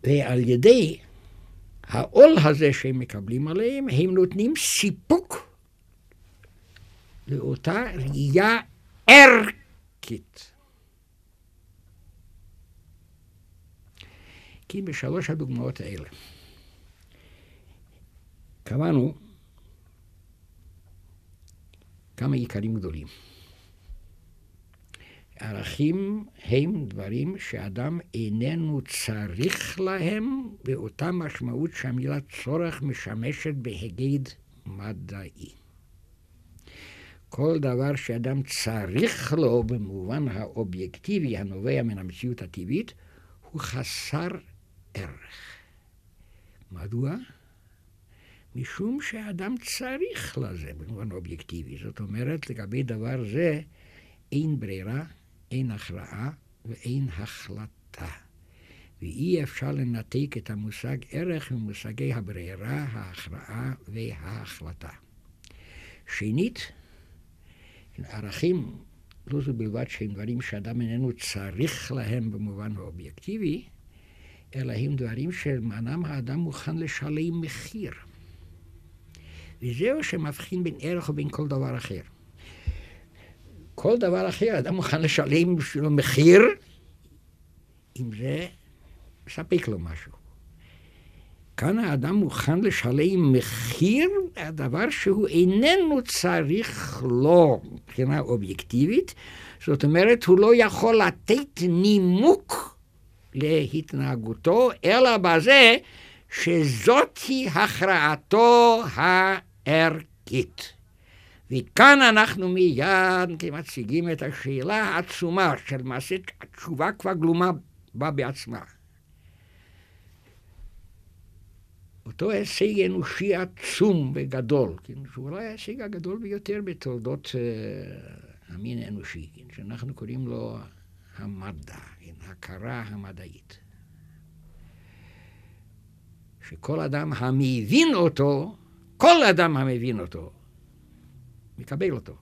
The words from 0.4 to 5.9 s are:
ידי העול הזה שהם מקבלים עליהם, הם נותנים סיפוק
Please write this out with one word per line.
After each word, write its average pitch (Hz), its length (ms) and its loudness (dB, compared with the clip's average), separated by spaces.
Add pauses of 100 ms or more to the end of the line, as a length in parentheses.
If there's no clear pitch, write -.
ידי 160 500 6 (840)
העול 277 520 10 (100)
הזה 151 280 6
שהם 131 260 -2
מקבלים 120 500 -4
עליהם, 240 400 -2
הם 170 220 2
נותנים 185 460 2
סיפוק - 920 0 (1800)